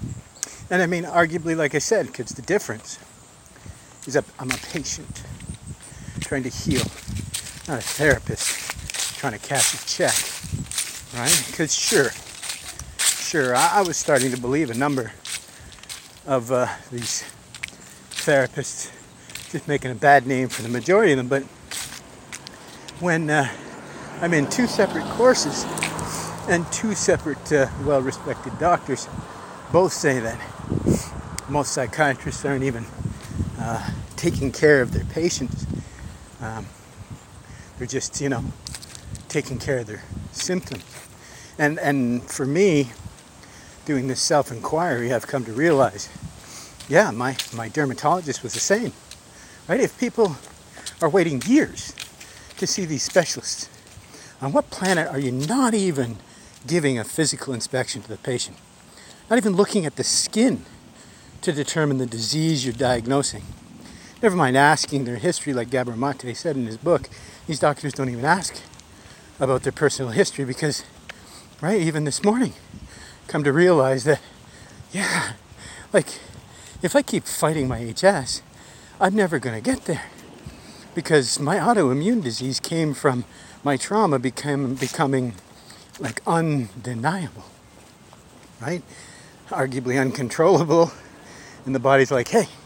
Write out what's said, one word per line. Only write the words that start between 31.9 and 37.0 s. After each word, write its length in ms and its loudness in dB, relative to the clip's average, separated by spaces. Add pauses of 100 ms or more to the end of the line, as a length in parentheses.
aren't 180 0
even, 220 -2 (760)
uh, 300 -4 (260)
taking 360 0
care 300 8
of 120 0
their 120 0
patients. 600 -2 (720)
Um, 260 -8 (1120)